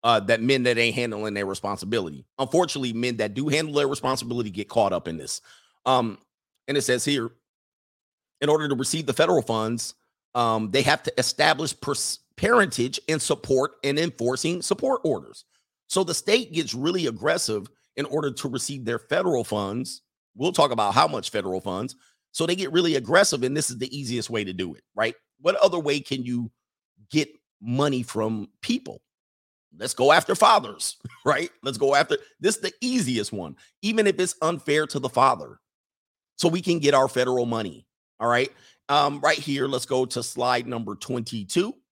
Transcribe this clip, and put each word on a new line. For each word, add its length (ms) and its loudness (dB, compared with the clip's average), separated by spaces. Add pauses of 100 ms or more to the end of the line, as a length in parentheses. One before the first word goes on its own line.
Uh, 160 4
that 220 2
men 220 2
that 140 2
ain't 180 2
handling 380 -4
their 140 -2
responsibility. 760 -6 (120)
Unfortunately, 560 0
men 240 -4
that 160 -2
do 140 -4
handle 260 -2
their 140 2
responsibility 640 -4
get 180 -8
caught 240 2
up 140 -4
in 100 -8
this. 240 -10 (440)
Um, 340 0 (480)
and 100 -2
it 40 2
says 220 0
here, 280 -2 (1080)
in 80 0
order 180 2
to 80 0
receive 320 -2
the 60 -2
federal 280 4
funds, 540 -4 (400)
um, 340 0
they 140 2
have 200 2
to 140 -6
establish 600 0
pers-, 400 -6 (180)
parentage 640 0 (100)
and 100 0
support 520 0 (120)
and 140 0
enforcing 640 -2
support 420 -2
orders. 420 -4 (420)
So 160 0
the 100 -2
state 380 0
gets 240 -4
really 320 -2
aggressive 600 -2 (280)
in 100 -4
order 240 -2
to 180 -8
receive 380 -6
their 140 -2
federal 440 0
funds. 580 -4 (340)
We'll 160 0
talk 200 4
about 220 2
how 140 6
much 240 -6
federal 300 -4
funds. 340 -6 (360)
So 140 -2
they 100 0
get 180 -4
really 220 0
aggressive, 460 4
and 160 -2
this 140 -4
is 80 -12
the 180 -8
easiest 320 -6
way 140 -2
to 100 -6
do 220 -6
it, 80 -20 (100)
right? 220 -2 (240)
What 160 2
other 240 4
way 200 0
can 240 -6
you 280 -4 (580)
get 200 -2 (320)
money 420 0
from 460 -4 (120)
people? 400 -6 (760)
Let's 160 -6
go 180 6
after 240 6
fathers, 600 4 (140)
<laughs> 140 -14
right? 240 0 (140)
Let's 140 -4
go 180 4
after, 220 4 (240)
this 160 2
is 40 -10
the 200 -6
easiest 500 0
one, 240 -8 (260)
even 260 2
if 120 2
it's 220 0
unfair 460 0
to 120 -6
the 100 -4
father. 500 2 (760)
So 120 2
we 120 0
can 180 0
get 140 4
our 140 6
federal 380 0
money, 400 -4 (340)
all 80 0
right? 240 2 (380)
Um, 320 2
right 160 2
here, 300 -2
let's 180 -2
go 200 0
to 160 -6
slide 460 -2
number 280 -6
twenty-two. 760 -4 (180)